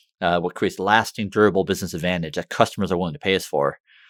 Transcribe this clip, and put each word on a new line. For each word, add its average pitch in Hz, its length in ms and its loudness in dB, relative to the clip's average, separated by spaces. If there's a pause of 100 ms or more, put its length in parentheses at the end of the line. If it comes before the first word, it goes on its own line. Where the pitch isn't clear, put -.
(200)
uh, 87 200 2
what 90 140 -4
creates - 240 -2
lasting, 101 520 0
durable 98 340 4
business 90 300 -4
advantage 85 420 -4
that 87 120 -6
customers 104 420 0
are 92 60 0
willing 87 160 -2
to 76 60 -14
pay 95 160 0
us 90 100 0
for. 71 340 -2 (320)